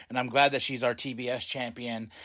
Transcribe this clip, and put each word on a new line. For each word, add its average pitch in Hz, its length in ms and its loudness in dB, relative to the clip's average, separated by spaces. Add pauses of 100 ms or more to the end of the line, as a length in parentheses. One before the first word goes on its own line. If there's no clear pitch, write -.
And 123 100 -4
I'm 131 100 2
glad 139 240 6
that 135 100 2
she's 127 220 0
our 123 100 4
T 127 200 -4
B 120 140 -6
S 123 160 -2
champion. 120 680 -6 (140)